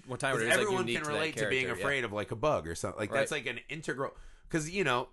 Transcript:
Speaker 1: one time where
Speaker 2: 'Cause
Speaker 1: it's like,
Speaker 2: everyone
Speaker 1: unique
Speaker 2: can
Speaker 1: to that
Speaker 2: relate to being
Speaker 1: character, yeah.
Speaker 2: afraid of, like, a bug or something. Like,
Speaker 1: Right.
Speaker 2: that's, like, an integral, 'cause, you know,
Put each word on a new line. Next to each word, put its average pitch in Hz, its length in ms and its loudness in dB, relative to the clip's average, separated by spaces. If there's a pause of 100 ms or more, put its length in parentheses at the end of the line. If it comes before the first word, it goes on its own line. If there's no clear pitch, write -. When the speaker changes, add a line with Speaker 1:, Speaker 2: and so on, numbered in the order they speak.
Speaker 1:
one 123 120 -6
time 135 160 2
where 117 80 2
Speaker 2:
'Cause 113 60 2
Speaker 1:
it's - 80 6
like, - 60 6
Speaker 2:
everyone - 240 2
Speaker 1:
unique 120 100 2
Speaker 2:
can - 80 -2
Speaker 1:
to - 60 -2
that - 60 0
Speaker 2:
relate 160 200 -2
to 110 120 0
being 131 160 2
Speaker 1:
character, - 160 -2
yeah. 101 60 0
Speaker 2:
afraid 139 180 2
of, 104 80 -4
like, 104 180 -2
a - 60 -4
bug 107 320 2
or 85 60 -4
something. - 260 -4
Like, 104 100 -2
Speaker 1:
Right. 113 100 2
Speaker 2:
that's, 139 120 0
like, 131 140 -4
an 117 140 -4 (100)
integral, 139 440 -4 (360)
'cause, 156 180 0
you 185 160 0
know, 127 280 4